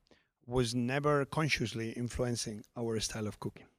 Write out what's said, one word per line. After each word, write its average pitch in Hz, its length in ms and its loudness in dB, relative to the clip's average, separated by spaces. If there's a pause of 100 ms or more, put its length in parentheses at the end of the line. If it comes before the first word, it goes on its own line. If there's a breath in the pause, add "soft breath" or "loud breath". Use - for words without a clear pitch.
(480 soft breath)
was 120 260 2
never 139 520 4
consciously 117 680 0
influencing 120 720 -2 (120)
our 113 240 -2
style 107 280 -4
of 101 120 -8
cooking. - 280 -8 (120)